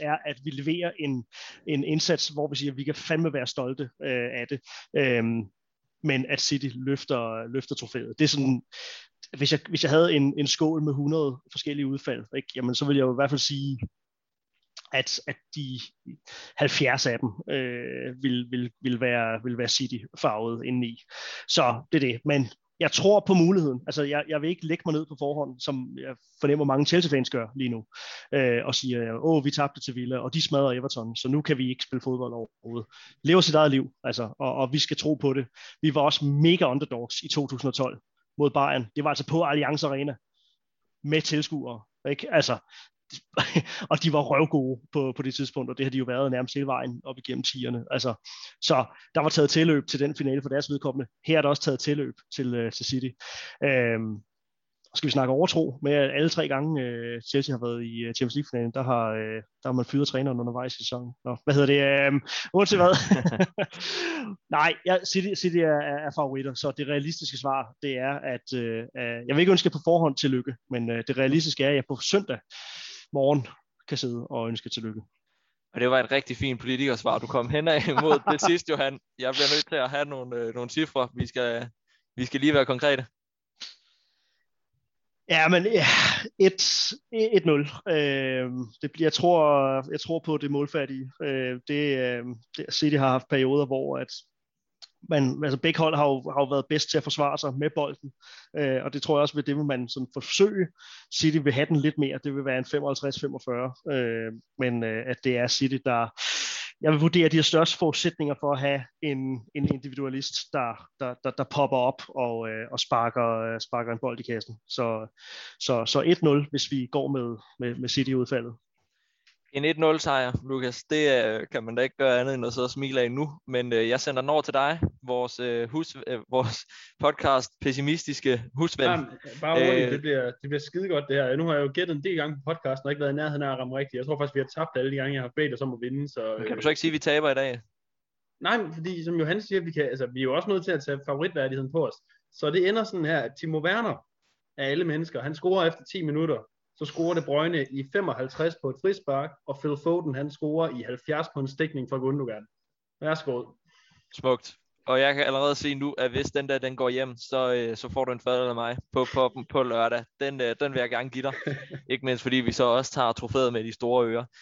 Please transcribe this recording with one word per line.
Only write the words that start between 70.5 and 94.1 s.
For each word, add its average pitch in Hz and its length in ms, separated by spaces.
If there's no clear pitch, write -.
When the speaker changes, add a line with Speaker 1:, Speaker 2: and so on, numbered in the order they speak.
Speaker 1:
men, 117 200
øh, 117 180
det 127 100
realistiske 139 460
er, 139 60
at 143 60
jeg 135 140
på 139 60
søndag 196 280
morgen 139 340
kan 143 100
sidde 120 300
og 117 200
ønske 117 220
tillykke. 110 320
Speaker 2:
Og 113 80
det 123 80
var 131 100
et 113 120
rigtig 135 260
fint 131 220
politikersvar, 127 600
du 123 80
kom 123 220
hen 151 180
af 151 140
mod 156 300
det 151 120
Speaker 1:
<laughs> 196 60
Speaker 2:
sidste, 170 220
Johan. 139 280
Jeg 127 140
bliver 143 220
nødt 151 140
til 165 60
at 127 140
have 143 160
nogle, 127 300
øh, 117 200
nogle 123 140
cifre. 139 440
Vi 123 120
skal, 120 440
vi 123 100
skal 131 160
lige 147 120
være 139 120
konkrete. 131 400
Speaker 1:
Ja, 160 180
men, 175 180
ja, 202 200
et, 190 220
et 220 340
nul. 147 240
Øhm, 131 760
det 143 100
bliver, 160 140
jeg 151 80
tror, 143 800
jeg 147 100
tror 165 180
på 156 180
det 143 140
målfærdige. 135 600
Øh, 131 460
det, 147 300
øh, 123 280
det, 147 160
City 151 220
har 135 140
haft 131 200
perioder, 139 360
hvor 135 320
at 131 100